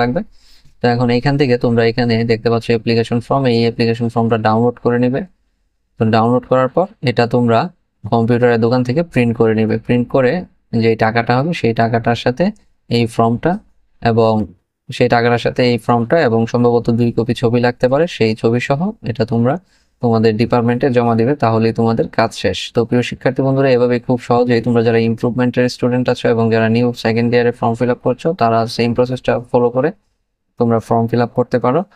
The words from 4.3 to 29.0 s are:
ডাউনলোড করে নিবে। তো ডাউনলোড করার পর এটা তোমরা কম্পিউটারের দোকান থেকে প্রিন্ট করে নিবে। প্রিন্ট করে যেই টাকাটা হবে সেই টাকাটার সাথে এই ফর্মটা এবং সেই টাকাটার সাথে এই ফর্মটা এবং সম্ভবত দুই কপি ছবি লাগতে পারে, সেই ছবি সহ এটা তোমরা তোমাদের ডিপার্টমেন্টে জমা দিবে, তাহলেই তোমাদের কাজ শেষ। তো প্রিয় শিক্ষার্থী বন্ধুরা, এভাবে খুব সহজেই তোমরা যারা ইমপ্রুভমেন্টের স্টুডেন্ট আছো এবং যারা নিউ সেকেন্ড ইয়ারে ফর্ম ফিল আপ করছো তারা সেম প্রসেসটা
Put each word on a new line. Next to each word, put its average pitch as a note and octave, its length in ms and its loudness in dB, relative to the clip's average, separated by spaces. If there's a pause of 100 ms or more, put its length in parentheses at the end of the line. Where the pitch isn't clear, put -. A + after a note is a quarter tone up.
ডাউনলোড A#2 380 0
করে A#2+ 200 0
নিবে। B2+ 160 -2 (800)
তো - 20 2 (120)
ডাউনলোড A#3+ 360 2
করার C3 260 2
পর F3+ 100 2 (240)
এটা A#2+ 160 0 (100)
তোমরা A#2 240 2 (440)
কম্পিউটারের A#2+ 600 2
দোকান B2 240 2
থেকে C3+ 120 0 (120)
প্রিন্ট A#2+ 280 0
করে A2 200 2
নিবে। A2 160 0 (100)
প্রিন্ট B2 280 0
করে C3 180 2 (500)
যেই A2+ 220 2
টাকাটা A2+ 340 0
হবে D3+ 120 -2 (100)
সেই A2+ 200 0
টাকাটার A#2 440 0
সাথে C3 200 -2 (460)
এই A#2 140 2 (100)
ফর্মটা A#2+ 380 0 (500)
এবং A2+ 300 2 (560)
সেই B2+ 260 0
টাকাটার A#2+ 320 2
সাথে - 240 -2
এই A#2+ 140 0
ফর্মটা A#2+ 320 0 (120)
এবং A2+ 120 2 (120)
সম্ভবত A#2+ 340 2 (120)
দুই A#2+ 180 2
কপি A#2 260 -2
ছবি A#2+ 240 2
লাগতে B2 260 -2
পারে, D3 120 2 (120)
সেই A2 240 0
ছবি A#2+ 280 0
সহ C#3+ 120 -2 (300)
এটা A2 220 -4
তোমরা A#2+ 220 0 (480)
তোমাদের A2+ 380 2
ডিপার্টমেন্টে A#2+ 460 0 (100)
জমা A#2 240 2
দিবে, B2 120 2 (100)
তাহলেই A2+ 360 2
তোমাদের A2+ 280 0 (100)
কাজ A2+ 140 0 (120)
শেষ। F#2+ 160 -2 (160)
তো A#2+ 140 2
প্রিয় B2 200 0
শিক্ষার্থী C3+ 380 -4
বন্ধুরা, C3+ 300 2
এভাবে B2 200 2 (100)
খুব B2+ 120 0 (100)
সহজেই B2 380 2
তোমরা A#2 200 2
যারা A#2 120 2 (100)
ইমপ্রুভমেন্টের B2 680 -2
স্টুডেন্ট B2 380 -2
আছো - 220 -4
এবং - 100 0 (100)
যারা A3 140 2
নিউ A#3+ 200 2 (160)
সেকেন্ড A#3 300 0
ইয়ারে A#3+ 240 2
ফর্ম A#2 200 -2
ফিল B2 160 0
আপ - 120 -8
করছো B2+ 220 -2 (120)
তারা A2+ 180 2 (180)
সেম A#2+ 200 0
প্রসেসটা B2 360 -2 (180)